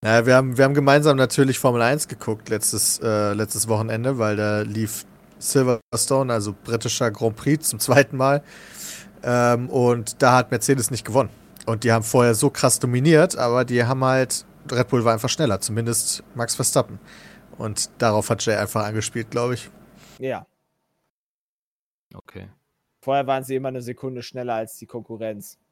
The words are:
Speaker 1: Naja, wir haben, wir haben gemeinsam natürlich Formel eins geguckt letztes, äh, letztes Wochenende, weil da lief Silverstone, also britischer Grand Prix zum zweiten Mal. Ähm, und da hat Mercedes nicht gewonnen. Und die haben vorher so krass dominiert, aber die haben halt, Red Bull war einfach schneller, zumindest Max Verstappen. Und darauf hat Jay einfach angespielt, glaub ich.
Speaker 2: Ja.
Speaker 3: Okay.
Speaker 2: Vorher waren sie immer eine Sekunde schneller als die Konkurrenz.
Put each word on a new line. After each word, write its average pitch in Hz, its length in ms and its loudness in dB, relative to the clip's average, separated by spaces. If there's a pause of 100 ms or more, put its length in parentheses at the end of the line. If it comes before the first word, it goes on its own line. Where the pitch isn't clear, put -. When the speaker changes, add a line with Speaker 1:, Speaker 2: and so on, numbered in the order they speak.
Speaker 1:
Naja, 113 220 4
wir 127 100 6
haben, 131 200 2
wir 135 80 6
haben 139 100 2
gemeinsam 143 420 4
natürlich 131 420 2
Formel 120 240 2
eins 135 240 0
geguckt 110 440 -8
letztes, - 520 -2
äh, 104 300 0
letztes 104 340 -4
Wochenende, 113 520 -2
weil 107 180 0
da 104 240 0
lief 107 440 -4 (340)
Silverstone, 127 920 0
also 104 220 -4 (100)
britischer 117 460 -2
Grand 113 240 -4
Prix 151 340 -2
zum 107 120 -6
zweiten 135 360 4
Mal. 135 280 0 (800)
Ähm, 123 460 2
und 120 520 0
da 127 140 8
hat 123 160 2
Mercedes 127 400 0
nicht 120 120 -8
gewonnen. 117 260 0 (340)
Und 113 180 -4
die 120 80 2
haben 113 140 4
vorher 120 320 4
so 143 120 2
krass - 300 0
dominiert, 151 580 4
aber 123 280 0
die 120 180 0
haben 131 220 0
halt, 131 420 0 (240)
Red 120 180 0
Bull 120 160 0
war 113 100 4
einfach 110 160 -4
schneller, 113 300 -2
zumindest 113 600 -4 (140)
Max 117 180 -4
Verstappen. - 460 -2 (580)
Und - 400 -6
darauf 107 320 2
hat 110 140 -2
Jay 110 100 0
einfach 104 300 -4
angespielt, 110 460 -6
glaub 120 220 -4
ich. - 180 -10 (480)
Speaker 2:
Ja. 123 280 -8 (1700)
Speaker 3:
Okay. 95 340 -20 (540)
Speaker 2:
Vorher 135 240 -2
waren 135 180 -2
sie 131 120 -8
immer 131 120 -6
eine 131 140 -10
Sekunde 123 400 -12
schneller 123 320 -8
als 110 220 -8
die 113 100 -20
Konkurrenz. 110 720 -12 (140)